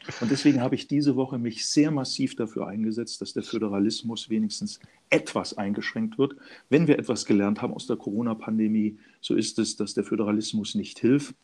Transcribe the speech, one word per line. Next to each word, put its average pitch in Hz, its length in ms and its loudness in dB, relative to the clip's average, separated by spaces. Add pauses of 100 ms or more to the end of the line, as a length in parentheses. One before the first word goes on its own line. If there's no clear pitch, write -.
(220)
Und 113 80 2
deswegen 139 320 4
habe 123 120 0
ich - 140 -4
diese 143 280 2
Woche 131 200 -2
mich 117 320 -4
sehr 151 220 2
massiv 135 440 -2
dafür 107 320 -4
eingesetzt, 110 540 -4
dass - 140 -10
der 110 80 -4
Föderalismus 107 880 -2
wenigstens 110 500 -2 (300)
etwas - 480 0
eingeschränkt 107 580 -4
wird. 135 180 2 (360)
Wenn 160 160 6
wir 143 120 6
etwas - 280 -2
gelernt 104 340 4
haben - 140 -4
aus - 120 -12
der 113 100 -2
Corona-Pandemie, 110 1000 0 (240)
so - 140 -2
ist - 240 0
es, 110 180 0
dass 104 160 -4
der - 120 0
Föderalismus 107 720 -2
nicht 101 240 -6
hilft. 139 460 2